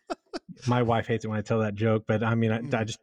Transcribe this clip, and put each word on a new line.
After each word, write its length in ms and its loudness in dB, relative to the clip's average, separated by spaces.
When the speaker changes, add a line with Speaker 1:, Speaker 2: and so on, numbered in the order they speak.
Speaker 1:
<laughs> 600 -12
Speaker 2:
my 140 4
wife 260 2
hates 160 -2
it 40 -8
when 100 -2
I 40 -2
tell 160 0
that 160 0
joke, 320 2
but 160 0
I 140 2
mean, 160 2
I, 60 0
I 20 -6
Speaker 1:
Mm. 260 -2
Speaker 2:
just 160 -10